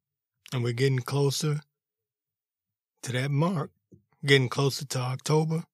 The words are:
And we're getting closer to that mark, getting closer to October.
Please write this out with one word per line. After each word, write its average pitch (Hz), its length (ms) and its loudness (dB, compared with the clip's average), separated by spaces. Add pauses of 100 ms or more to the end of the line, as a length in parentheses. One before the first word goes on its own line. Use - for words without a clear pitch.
(540)
And 127 100 -2
we're 120 80 0
getting 131 280 2
closer 143 640 -2 (1400)
to 127 100 -8
that 131 200 -2
mark, 147 400 0 (520)
getting 139 260 6
closer 139 360 0
to 131 140 -6
October. 156 640 -2 (100)